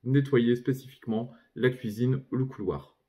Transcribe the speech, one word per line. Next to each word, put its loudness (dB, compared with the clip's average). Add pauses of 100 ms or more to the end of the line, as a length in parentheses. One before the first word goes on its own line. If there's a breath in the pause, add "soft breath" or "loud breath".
nettoyer 4
spécifiquement -4 (240 loud breath)
la 2
cuisine -2 (100)
ou -4
le 0
couloir. -8 (120)